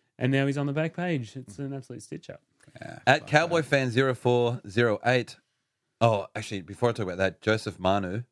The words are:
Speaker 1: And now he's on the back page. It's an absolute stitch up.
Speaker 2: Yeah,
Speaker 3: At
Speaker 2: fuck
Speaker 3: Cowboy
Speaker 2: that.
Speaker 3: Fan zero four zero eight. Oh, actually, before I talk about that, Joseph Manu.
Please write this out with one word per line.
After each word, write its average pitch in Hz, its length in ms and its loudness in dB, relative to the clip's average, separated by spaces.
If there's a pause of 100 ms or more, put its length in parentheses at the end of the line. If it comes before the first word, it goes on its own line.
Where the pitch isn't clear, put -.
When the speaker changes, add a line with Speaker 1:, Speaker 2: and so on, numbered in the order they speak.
(200)
Speaker 1:
And 127 120 0
now 135 140 0
he's 139 140 -2
on 143 80 -4
the 139 60 -4
back 160 220 -4
page. 165 400 -4
It's 127 220 -16
an 139 160 -10
absolute 127 300 -14
stitch - 260 -16
up. - 120 -18 (380)
Speaker 2:
Yeah, - 280 -14
Speaker 3:
At 143 140 6
Speaker 2:
fuck - 80 -16
Speaker 3:
Cowboy 165 320 2
Speaker 2:
that. 143 40 -2
Speaker 3:
Fan 135 240 2
zero 127 240 2
four 120 560 2
zero 110 340 2
eight. 123 340 0 (680)
Oh, 107 220 4 (100)
actually, 104 260 -8
before 98 280 -2
I - 40 -2
talk 110 120 -6
about 90 140 -6
that, 95 220 0
Joseph 107 380 -2
Manu. 95 520 0